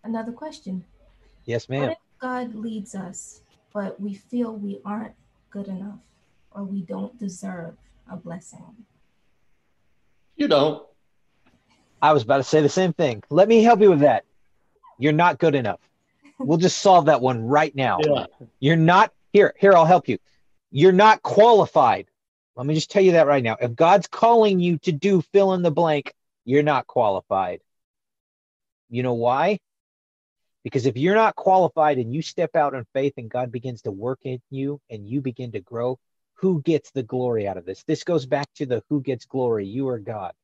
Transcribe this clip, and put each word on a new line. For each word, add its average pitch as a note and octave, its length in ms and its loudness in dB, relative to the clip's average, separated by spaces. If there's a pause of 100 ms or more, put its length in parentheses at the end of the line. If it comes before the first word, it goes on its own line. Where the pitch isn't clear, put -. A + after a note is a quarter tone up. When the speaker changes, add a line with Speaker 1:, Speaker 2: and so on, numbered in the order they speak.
Speaker 1:
Another A3+ 280 -10
question. A3 520 -14 (600)
Speaker 2:
Yes, A#2 240 -8
ma'am. C3+ 140 -6
Speaker 1:
What - 100 -4
if E4 60 -12 (220)
God B3+ 340 -10
leads G#3+ 400 -12
us, - 480 -16 (300)
but G3 280 -10
we G3+ 140 -10
feel A#3 400 -8
we G3+ 300 -12
aren't G#3+ 300 -12 (360)
good G3+ 180 -14
enough G3 300 -14 (520)
or G3+ 140 -14
we G3 180 -10
don't F#3+ 360 -12
deserve F3+ 560 -12 (360)
a F#3 60 -16
blessing? F3 480 -18 (1700)
Speaker 3:
You D4 120 -2
don't. D3+ 360 0 (1160)
Speaker 2:
I D3+ 120 4
was C#3 120 2
about C3+ 140 0
to C3+ 60 -2
say D#3 160 2
the D3 80 2
same F#3 240 -2
thing. B2 380 -4
Let F3+ 180 4
me A3+ 140 6
help A#3 180 4
you G3+ 100 6
with D#3 100 4
that. B2+ 240 2 (760)
You're D3 140 0
not E3 260 2
good D#3 160 2
enough. A2+ 260 -4 (580)
We'll E3 200 0
just F3+ 200 0
solve F3+ 280 6
that C#3+ 140 2
one B2 240 -2
right D3 300 0
now. B2 300 -2
Speaker 3:
Yeah. C#3+ 220 -2 (320)
Speaker 2:
You're D3+ 180 2
not, F3 360 4 (200)
here, G3+ 240 4
here, G3 180 6
I'll E3 100 8
help E3+ 240 4
you. A2+ 100 -4 (520)
You're E3 200 6
not G#3 320 6
qualified. D#3+ 840 4 (480)
Let B2+ 100 -8
me D3+ 80 -2
just D#3+ 160 -4
tell G3+ 120 2
you F#3 100 6
that E3 140 6
right C#3+ 160 2
now. A2+ 180 -2
If A#2 160 -4
God's F3 320 4
calling A3 500 4
you F3 200 0
to - 140 -4
do F3+ 300 0 (100)
fill G3 220 4
in F3+ 80 -4
the F3 80 0
blank, D3+ 420 -2 (320)
you're C#3 200 0
not C#3 220 -2
qualified. F#2+ 720 -4 (1300)
You A#2+ 120 -6
know B2+ 120 -2
why? C3+ 440 0 (1040)
Because B2 220 -4
if A2+ 100 -2
you're E3 180 0
not A3+ 200 2
qualified D#3+ 640 0
and A#2 140 -6
you D#3 100 -6
step - 340 -6
out C#3+ 180 0
in B2 180 -10
faith C#3 240 -4
and A2+ 140 -16
God B2+ 200 -6
begins A#2+ 320 -12
to A#2 80 -8
work A2 320 -8
in B2+ 180 -10 (100)
you C3+ 300 -8 (100)
and G#2 180 -16
you C3+ 120 -6
begin B2+ 320 -10
to G#2 80 -8
grow, A#2+ 380 -8 (360)
who F3+ 280 -2
gets - 280 -2
the C3+ 120 -6
glory A#2 460 -4
out F#2+ 80 -6
of F2 80 -14
this? F#2 200 -12
This D3+ 200 -4
goes D#3 220 -2
back C#3 300 -4
to D3 100 -8
the B2 220 -4
who D3 120 -2
gets C3 240 -8
glory, A#2 420 -4
you C3 220 -6
or A#2+ 100 -6
God. G2+ 340 -12 (120)